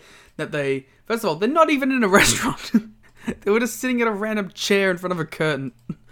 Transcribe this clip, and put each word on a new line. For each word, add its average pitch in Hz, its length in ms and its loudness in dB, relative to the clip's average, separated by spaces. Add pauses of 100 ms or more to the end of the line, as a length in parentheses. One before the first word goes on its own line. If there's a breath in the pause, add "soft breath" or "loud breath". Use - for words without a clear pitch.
(380 loud breath)
that 156 140 -6
they, 139 340 -2 (200 soft breath)
first 226 180 -4
of 196 60 0
all, 151 60 -2
they're 202 120 0
not 320 220 4
even 269 220 0
in 254 120 0
a 196 40 2
<laughs> - 0 -
restaurant. - 640 2 (720 loud breath)
They 196 80 0
were 220 100 4
just 240 200 -4
sitting 247 220 0
at 226 60 2
a 220 40 0
random 208 420 -4
chair 196 360 2
in 175 80 -2
front 180 140 -6
of 175 80 -2
a 160 60 -4
curtain. 139 460 -4 (400 loud breath)